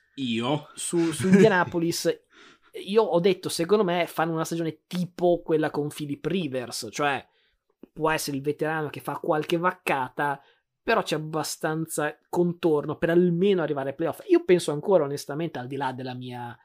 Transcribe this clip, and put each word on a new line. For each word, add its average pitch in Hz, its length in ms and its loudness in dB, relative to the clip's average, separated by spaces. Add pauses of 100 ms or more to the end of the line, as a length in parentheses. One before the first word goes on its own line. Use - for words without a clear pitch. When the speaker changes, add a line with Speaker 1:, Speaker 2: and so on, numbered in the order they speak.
(140)
Speaker 1:
Io? 127 600 -2
Speaker 2:
su, 165 380 -2
su 156 160 -2
Speaker 1:
<laughs> 185 40 6
Speaker 2:
Indianapolis. 175 880 4 (640)
Io 208 160 2
ho 170 180 2
detto, 180 280 0
secondo 196 360 2
me 175 220 0
fanno 165 260 -2
una 160 120 -2
stagione 165 420 -6
tipo 175 560 0
quella 156 280 0
con 147 180 -4
Philip 143 360 -8
Rivers, 131 680 -4
cioè 135 360 -2 (680)
può 156 180 0
essere 147 260 -2
il 135 60 -6
veterano 151 460 -2
che 135 120 -12
fa 143 180 -8
qualche 156 400 0
vaccata, 147 840 -2 (420)
però 220 200 2
c'è - 140 -2
abbastanza 156 1000 -4 (120)
contorno 160 680 2
per 165 140 0
almeno 180 500 4
arrivare 143 300 -2
ai 135 40 -6
playoff. 160 340 -4
Io 339 160 6
penso 170 280 2
ancora, 156 320 4
onestamente, 143 540 -6
al 127 80 -8
di 135 100 -8
là 131 160 -4
della 127 220 -8
mia 123 500 -10